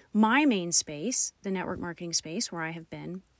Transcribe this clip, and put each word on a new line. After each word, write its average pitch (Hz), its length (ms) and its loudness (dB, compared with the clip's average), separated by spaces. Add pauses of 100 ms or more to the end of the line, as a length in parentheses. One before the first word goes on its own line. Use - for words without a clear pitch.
(140)
my 220 320 6
main 180 280 2
space, 160 580 0 (100)
the 196 100 -4
network 180 280 -4
marketing 170 340 -6
space, 170 380 -4
where 170 100 -6
I 160 100 -4
have 165 180 -14
been 160 320 -10 (180)